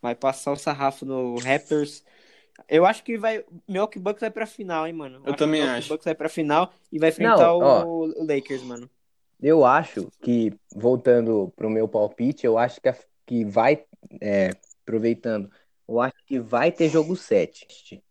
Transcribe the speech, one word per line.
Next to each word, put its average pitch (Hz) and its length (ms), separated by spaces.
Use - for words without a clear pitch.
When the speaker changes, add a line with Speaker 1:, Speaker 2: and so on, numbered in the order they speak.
Speaker 1:
vai 120 140
passar 135 340
o 143 60
sarrafo 139 500
no 127 320
Raptors. 143 640
Eu 165 160
acho 214 200
que 233 120
vai, 220 280
Milwaukee 202 320
Bucks 208 200
vai 220 100
pra 220 140
final, 175 420
hein, 165 60
mano? 143 320
Speaker 2:
Eu 139 60
Speaker 1:
Acho 143 60
Speaker 2:
também 156 240
Speaker 1:
que 143 60
Milwaukee 127 120
Speaker 2:
acho. 120 100
Speaker 1:
Bucks 156 160
vai 160 120
pra 151 120
final 156 460
e 156 80
vai 160 120
enfrentar 220 280
Speaker 3:
Não, 170 220
ó. 135 240
Speaker 1:
o, 165 380
o 160 40
Lakers, 139 380
mano. 123 260
Speaker 3:
Eu 151 240
acho 127 460
que, 117 320
voltando 113 800
pro 110 160
meu 110 160
palpite, 107 580
eu 113 140
acho 123 220
que - 80
a, - 80
que 117 200
vai, 117 400
é, 101 300
aproveitando, 110 680
eu 117 120
acho 131 160
que 135 140
vai 123 320
ter 165 160
jogo 156 260
sete. - 960